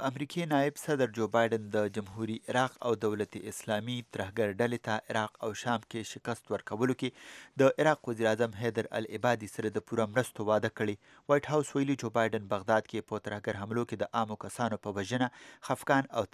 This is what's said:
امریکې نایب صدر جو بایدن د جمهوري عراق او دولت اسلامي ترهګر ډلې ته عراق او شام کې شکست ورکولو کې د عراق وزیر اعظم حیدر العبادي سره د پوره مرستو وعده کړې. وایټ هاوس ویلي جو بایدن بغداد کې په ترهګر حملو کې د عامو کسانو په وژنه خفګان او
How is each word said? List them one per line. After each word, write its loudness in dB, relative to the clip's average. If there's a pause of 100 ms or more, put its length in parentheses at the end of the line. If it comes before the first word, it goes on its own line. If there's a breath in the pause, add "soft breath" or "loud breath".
امریکې -4
نایب 2
صدر 0
جو 2
بایدن 2
د 4 (120)
جمهوري -6 (160)
عراق 2 (140)
او 4 (120)
دولت -2 (140)
اسلامي -4 (200)
ترهګر -2
ډلې 0
ته -2
عراق -2
او -2 (120)
شام 0
کې -8
شکست -6
ورکولو 0
کې -4
د 6
عراق 2
وزیر 2
اعظم 0
حیدر -2 (100)
العبادي 0
سره -2
د -2
پوره 2
مرستو 0
وعده 4
کړې. 0 (340 soft breath)
وایټ 4
هاوس 2
ویلي 2
جو -4
بایدن 2
بغداد 2
کې -6
په -6
ترهګر -4
حملو -2
کې -6
د 0 (180)
عامو -6
کسانو -4
په -4
وژنه 0
خفګان 0
او 0